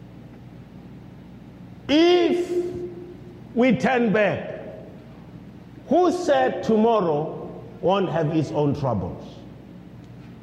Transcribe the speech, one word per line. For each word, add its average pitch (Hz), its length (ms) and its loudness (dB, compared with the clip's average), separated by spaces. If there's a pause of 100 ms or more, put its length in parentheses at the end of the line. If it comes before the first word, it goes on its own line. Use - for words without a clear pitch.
(1900)
if 339 760 4 (920)
we 247 200 6
turn 240 380 2
back, 190 360 0 (1400)
who 349 220 6
said 262 520 2
tomorrow 208 840 2 (320)
won't 185 280 2
have 156 260 0
its 156 160 0
own 147 220 2
troubles? 101 600 -4 (1080)